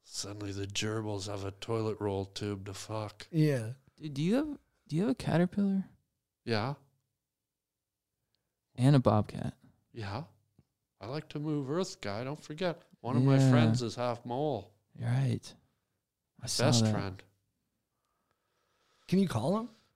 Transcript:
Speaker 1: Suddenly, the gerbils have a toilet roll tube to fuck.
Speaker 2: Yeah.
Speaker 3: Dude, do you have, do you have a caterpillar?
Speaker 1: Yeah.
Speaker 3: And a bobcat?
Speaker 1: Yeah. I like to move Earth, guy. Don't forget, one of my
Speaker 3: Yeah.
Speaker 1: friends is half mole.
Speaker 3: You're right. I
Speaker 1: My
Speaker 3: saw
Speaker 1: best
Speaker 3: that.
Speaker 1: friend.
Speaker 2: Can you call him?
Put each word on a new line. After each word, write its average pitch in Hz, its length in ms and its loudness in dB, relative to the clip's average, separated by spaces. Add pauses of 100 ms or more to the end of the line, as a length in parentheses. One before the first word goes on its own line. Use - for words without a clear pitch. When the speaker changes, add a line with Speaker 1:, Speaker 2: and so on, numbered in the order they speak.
Speaker 1:
Suddenly, 101 480 -8
the 101 140 -6
gerbils 107 600 -4
have 101 160 -8
a 98 80 -6
toilet 110 480 -4
roll 98 260 0
tube 101 400 -6
to 101 80 -12
fuck. 107 560 -8
Speaker 2:
Yeah. 143 400 2 (260)
Speaker 3:
Dude, 151 180 -12
do 139 80 -4
you 180 140 2
have, 302 100 0 (420)
do 156 80 -4
you 170 60 0
have 233 80 0
a 262 40 0
caterpillar? 190 720 0 (600)
Speaker 1:
Yeah. 113 300 0 (2000)
Speaker 3:
And 135 200 6
a 131 40 8
bobcat? - 540 2 (380)
Speaker 1:
Yeah. 104 300 -8 (800)
I 98 60 -14
like 147 240 -10
to - 80 -10
move 147 320 -4
Earth, 180 300 -4
guy. 104 240 -6
Don't 143 180 -10
forget, 156 380 -4 (200)
one 117 160 -2
of 127 60 4
my 135 140 6
Speaker 3:
Yeah. 135 140 6
Speaker 1:
friends 120 320 6
is 110 140 -4
half 120 280 -4
mole. 120 480 -4 (260)
Speaker 3:
You're 113 100 -6
right. 123 460 -2 (840)
I - 40 -18
Speaker 1:
My - 40 -8
Speaker 3:
saw - 180 0
Speaker 1:
best 120 180 6
Speaker 3:
that. 107 80 4
Speaker 1:
friend. 101 300 -4 (1800)
Speaker 2:
Can 180 120 4
you 196 100 4
call 135 300 0
him? 240 100 -6 (280)